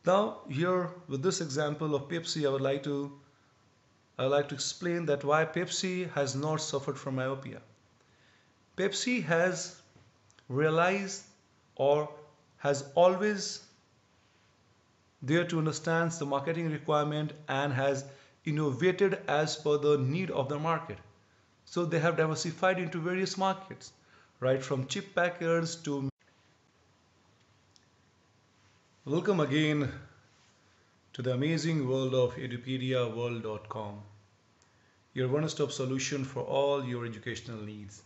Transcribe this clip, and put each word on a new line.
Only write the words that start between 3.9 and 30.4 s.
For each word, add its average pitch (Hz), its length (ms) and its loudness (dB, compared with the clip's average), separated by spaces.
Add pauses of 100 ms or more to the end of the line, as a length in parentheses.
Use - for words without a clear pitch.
I 123 60 -2
would 139 80 2
like 143 160 2
to 147 60 -6
explain 170 520 -4
that 139 180 2
why 151 200 4
Pepsi 180 680 -4
has 139 220 -2
not 151 260 -2
suffered 135 380 -4
from 131 180 -6
myopia. 131 440 -6 (1160)
Pepsi 202 480 0
has 170 520 0 (720)
realized 165 760 2 (520)
or 147 320 4 (500)
has 143 260 0 (100)
always 185 680 4 (1600)
there 160 240 2
to 170 140 0
understand 165 540 0
the 151 120 -4
marketing 156 480 0
requirement 151 600 0 (140)
and 139 240 0
has 135 320 2 (420)
innovated 156 720 2 (100)
as 151 280 2
per 147 200 2
the 147 220 4
need 151 320 0
of 131 180 0
the 147 100 -2
market. 156 380 -2 (680)
So 175 180 0
they 165 140 0
have 165 180 2
diversified 160 640 2
into 170 200 -2
various 185 380 -2
markets, 190 560 -4 (460)
right 135 240 2
from 135 240 -2
chip - 280 -6
packers 170 640 0
to. 139 320 -4 (3000)
Welcome 170 360 0
again 147 500 2 (1200)